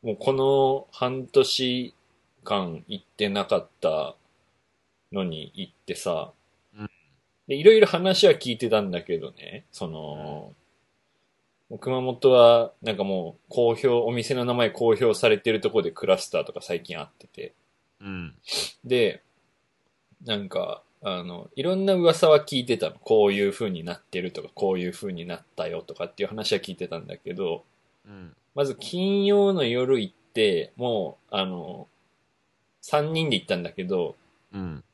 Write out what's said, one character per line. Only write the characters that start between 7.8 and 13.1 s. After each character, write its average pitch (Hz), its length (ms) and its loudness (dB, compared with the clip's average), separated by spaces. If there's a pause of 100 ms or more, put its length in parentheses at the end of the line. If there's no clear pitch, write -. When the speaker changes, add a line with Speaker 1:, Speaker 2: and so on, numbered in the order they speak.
Speaker 1:
話 185 400 2
は 160 60 8
聞 127 180 -2
い 113 80 -4
て 117 100 0
た 107 140 2
ん 98 80 -6
だ 101 100 -6
け 87 160 -4
ど 69 140 -10
ね、 - 400 -18
そ - 160 -12
の、 76 680 -12 (1160)
Speaker 2:
う 117 40 -14
ん。 - 40 -14
Speaker 1:
熊 127 220 -4
本 127 300 2
は、 117 400 8 (120)
な 110 100 -2
ん 95 40 -6
か 98 60 0
も 92 360 -4